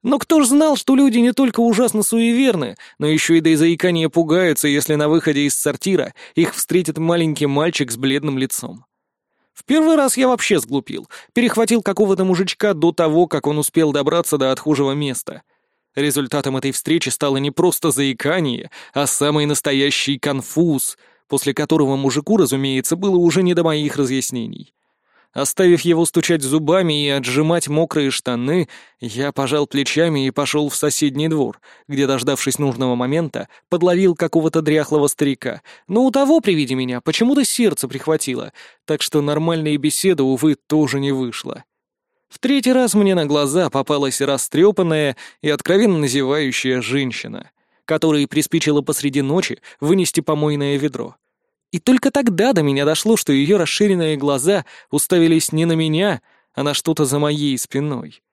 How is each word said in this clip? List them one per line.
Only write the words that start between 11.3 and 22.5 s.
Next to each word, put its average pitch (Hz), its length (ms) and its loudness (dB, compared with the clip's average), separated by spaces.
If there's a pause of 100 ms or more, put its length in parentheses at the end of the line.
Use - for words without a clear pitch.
перехватил 226 480 2
какого-то 190 460 0
мужичка 185 480 0
до 160 180 2
того, 160 340 2
как 147 200 -4
он 147 100 0
успел 151 360 0
добраться 151 440 0
до 131 160 0
отхожего 139 400 0
места. 139 480 -6 (540)
Результатом 139 640 -2
этой 135 140 -4
встречи 156 360 -2
стало 135 300 -2
не 143 120 -2
просто 170 420 0
заикание, 139 800 -2 (220)
а 143 140 -2
самый 147 400 0
настоящий 143 720 -2
конфуз, 139 800 -2 (300)
после 139 260 -2
которого 147 420 0
мужику, 139 400 0
разумеется, 135 600 0